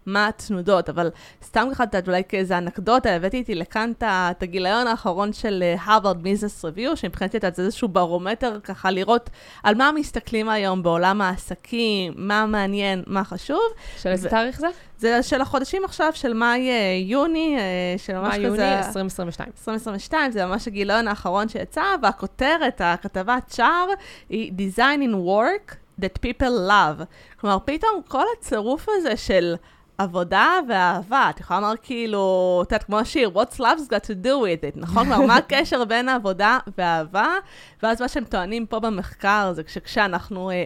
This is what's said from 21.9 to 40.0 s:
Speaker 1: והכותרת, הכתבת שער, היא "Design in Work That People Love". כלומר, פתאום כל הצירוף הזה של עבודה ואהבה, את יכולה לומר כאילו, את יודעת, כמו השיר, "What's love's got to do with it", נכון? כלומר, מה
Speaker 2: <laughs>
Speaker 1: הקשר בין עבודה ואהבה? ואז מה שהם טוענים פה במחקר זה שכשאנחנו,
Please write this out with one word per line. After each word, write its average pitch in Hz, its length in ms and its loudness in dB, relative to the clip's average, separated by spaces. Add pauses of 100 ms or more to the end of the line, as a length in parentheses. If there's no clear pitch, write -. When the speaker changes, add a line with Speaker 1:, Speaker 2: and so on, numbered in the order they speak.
Speaker 1:
והכותרת, 262 800 0
הכתבת 190 680 -2
שער, 330 320 2 (420)
היא 220 240 -6
"Design 233 480 2
in 240 140 2
Work 214 600 0 (260)
That - 260 -4
People 240 440 0
Love". 160 340 4 (360)
כלומר, 202 240 2
פתאום 349 440 0
כל 277 160 0 (140)
הצירוף 240 500 -4
הזה 349 280 0
של 175 380 2 (440)
עבודה 190 600 2 (100)
ואהבה, 185 640 2
את - 100 -8
יכולה 185 200 -2
לומר 208 220 0
כאילו, 214 800 2
את 202 100 -4
יודעת, 214 120 0
כמו 208 140 -2
השיר, 240 360 2
"What's 214 220 0
love's 269 320 2
got 202 160 0
to 190 200 -8
do 247 40 2
with 220 340 2
it", 143 180 -8
נכון? 170 240 0
כלומר, 262 220 4
מה 233 120 6
Speaker 2:
<laughs> - 40 4
Speaker 1:
הקשר 269 420 0
בין 233 240 0
עבודה 214 500 2 (200)
ואהבה? 175 500 0 (540)
ואז 226 200 0
מה 254 60 -2
שהם 262 160 -4
טוענים 208 420 -4
פה 220 140 -4
במחקר 202 720 0
זה 160 120 -6
שכשאנחנו, 185 840 -4